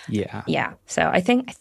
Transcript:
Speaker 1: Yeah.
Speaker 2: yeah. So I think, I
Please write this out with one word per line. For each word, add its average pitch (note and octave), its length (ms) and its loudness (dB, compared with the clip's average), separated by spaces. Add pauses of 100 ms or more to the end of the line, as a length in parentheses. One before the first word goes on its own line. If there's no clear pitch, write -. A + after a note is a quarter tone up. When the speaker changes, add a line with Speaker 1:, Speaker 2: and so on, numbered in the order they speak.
Speaker 1:
Yeah. G#2 380 -4
Speaker 2:
yeah. C#3+ 260 0 (140)
So - 260 2
I F#3 80 4
think, B3 280 2
I - 120 -16